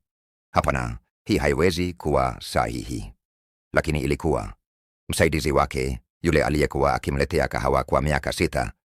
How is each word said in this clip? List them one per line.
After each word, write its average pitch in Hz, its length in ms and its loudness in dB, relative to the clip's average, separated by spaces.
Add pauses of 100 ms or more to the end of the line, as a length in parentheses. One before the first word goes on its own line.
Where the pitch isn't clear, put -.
(540)
"Hapana, 58 460 0 (280)
hii 101 100 2
haiwezi 80 560 2
kuwa 65 480 0
sahihi." 58 720 -4 (600)
Lakini 73 280 0
ilikuwa. 67 520 -2 (560)
Msaidizi 80 420 2
wake, 67 500 0 (200)
yule 78 220 4
aliyekuwa 69 500 2
akimletea 69 540 0
kahawa 65 360 0
kwa 67 180 0
miaka 69 300 0
sita, 67 420 -2 (260)